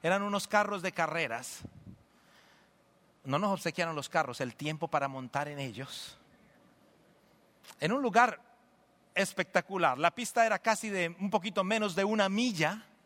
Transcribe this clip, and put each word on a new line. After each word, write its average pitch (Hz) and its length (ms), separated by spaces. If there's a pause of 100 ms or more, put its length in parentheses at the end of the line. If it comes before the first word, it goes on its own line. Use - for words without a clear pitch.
Eran 190 220
unos 202 240
carros 208 340
de 180 120
carreras. 156 640 (1700)
No 135 120
nos 196 140
obsequiaron 165 440
los 143 120
carros, 135 320
el 123 160
tiempo 151 320
para 139 220
montar 135 400
en 143 100
ellos. 131 580 (1600)
En 160 100
un 277 100
lugar 226 380 (760)
espectacular. 180 840
La 165 140
pista 233 340
era 214 140
casi 220 300
de 175 300
un 196 100
poquito 196 340
menos 208 300
de 196 120
una 208 240
milla. 202 560 (200)